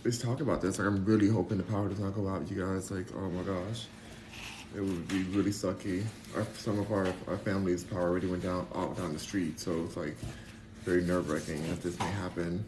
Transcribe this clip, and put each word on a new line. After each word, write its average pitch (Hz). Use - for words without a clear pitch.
let's 120
talk 127
about 104
this. 95
Like, 98
I'm 98
really 104
hoping 101
the 92
power 101
does 95
not 98
go 101
out, 95
you 98
guys. 92
Like, 92
oh 92
my 90
gosh, 95
it 101
would 87
be 95
really 95
sucky. 98
Our, 107
some 104
of 104
our, 98
our 90
family's 95
power 87
already 90
went 90
down, 90
out 90
down 85
the 78
street, 85
so 85
it's, -
like, 76
very 90
nerve-wracking 80
that 85
this 87
may -
happen. 90